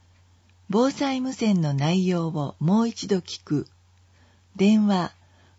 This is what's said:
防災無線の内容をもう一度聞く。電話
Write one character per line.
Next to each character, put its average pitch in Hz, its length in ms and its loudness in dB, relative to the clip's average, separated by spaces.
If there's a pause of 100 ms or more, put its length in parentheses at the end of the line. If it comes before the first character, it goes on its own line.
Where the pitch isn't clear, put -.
(680)
防 233 200 2
災 269 320 -4
無 262 120 -6
線 208 280 0
の 147 120 0
内 170 340 0
容 170 220 -2
を 147 300 -6
も 190 220 2
う 233 60 0
一 226 200 -10
度 196 100 0
聞 - 260 -10
く。 143 240 -4 (880)
電 208 320 4
話 185 260 0 (460)